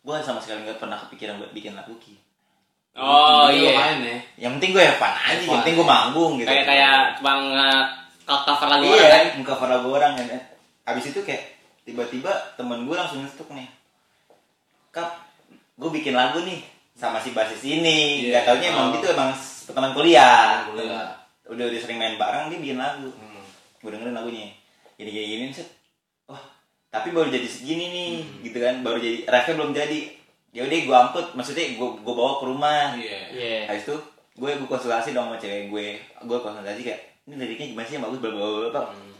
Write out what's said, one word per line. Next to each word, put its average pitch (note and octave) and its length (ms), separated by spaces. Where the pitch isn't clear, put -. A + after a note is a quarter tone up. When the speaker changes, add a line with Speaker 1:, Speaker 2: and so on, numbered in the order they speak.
Speaker 1:
gue D3 180
sama C3+ 180
sekali G#2+ 260
nggak A2 140
pernah G#2+ 200
kepikiran G#2 400
buat G2+ 140
bikin G#2+ 220
lagu, G2 220
Ki. G#2 180
Speaker 2:
Oh, D3 500
Speaker 3:
Jadi C#3+ 140
Speaker 2:
iya. C#3 100
Speaker 3:
lumayan C#3 320
ya. A#2+ 160
Speaker 1:
Yang A#2+ 180
penting F#3+ 140
gue F#3+ 100
have D3+ 160
fun G#2+ 120
aja, - 200
Speaker 3:
Have - 140
Speaker 1:
yang B2+ 160
penting D#3+ 100
Speaker 3:
fun. E3 80
Speaker 1:
gue E3 120
manggung D3+ 480
gitu. A#2 100
Speaker 2:
Kayak, C3+ 180
kayak C#3 280
cuma C#3 220
nge-cover C3+ 1300
lagu C#3 160
Speaker 1:
Iya, A3 120
Speaker 2:
orang D#3 160
kan? D#3+ 140
Speaker 1:
nge-cover C3 320
lagu B2+ 220
orang C#3+ 240
kan. B2 120
Abis B2 220
itu E3 140
kayak D3+ 220
tiba-tiba B2 480
temen A#2+ 280
gue C#3+ 120
langsung D#3 240
nyetuk C#3 320
nih, C3 160
"Kap, E3+ 200
gue D#3+ 160
bikin D#3 220
lagu C3 280
nih F3+ 180
sama A2+ 260
si B2 100
basis A2 320
ini." D#3 360
Speaker 3:
Iya. A#2+ 100
Speaker 1:
Nggak A#2+ 140
taunya B2 240
emang C3 140
Speaker 3:
Oh. B2 100
Speaker 1:
gitu, - 120
emang D3 240
s-, - 360
teman C3 240
kuliah. C#3 720
Speaker 3:
Teman - 100
kuliah. G#2+ 340
Speaker 1:
Udah, A#2 180
udah A#2 140
sering A2+ 200
main A2+ 180
bareng, - 320
dia E3+ 100
bikin C#3 180
lagu. C3+ 360
Speaker 3:
Hmm. G#2+ 320
Speaker 1:
Gue A2 140
dengerin A#2 240
lagunya. A2+ 320
Gini, G#2+ 160
gini, G#2+ 160
gini, A2 240
set. D#3+ 160
Wah, - 160
tapi D#3+ 240
baru E3 160
jadi B2+ 180
segini D3 420
nih, F3+ 300
Speaker 3:
Hmm. C#3+ 240
Speaker 1:
gitu A#2 160
kan. B2 220
Baru A#2 180
jadi, A#2 280
refnya B2 280
belum D3 180
jadi. D3+ 280
Ya A#2 140
udah, D3+ 160
gue B2+ 180
angkut, B2+ 360
maksudnya C#3 360
gue, B2 200
gue A2+ 160
bawa C3 240
ke C3 80
rumah. C#3+ 480
Speaker 3:
Iya. A2 240
Speaker 2:
Iya. A#2 280
Speaker 1:
Habis G#2+ 160
itu D3 120
gue, C3 200
gue C3+ 120
konsultasi A#2+ 460
dong A#2+ 160
sama A2+ 100
cewek G2+ 300
gue. G#2 200
Gue A#2+ 160
konsultasi G#2+ 420
kayak, A#2+ 200
"Ini C#3+ 100
liriknya B2+ 340
gimana A2+ 140
sih - 100
yang C#3 100
bagus, B2 140
bla, A#2 140
bla, G#2 80
bla, G#2+ 180
bla, A2+ 140
bla." - 160
Speaker 3:
Hmm. - 320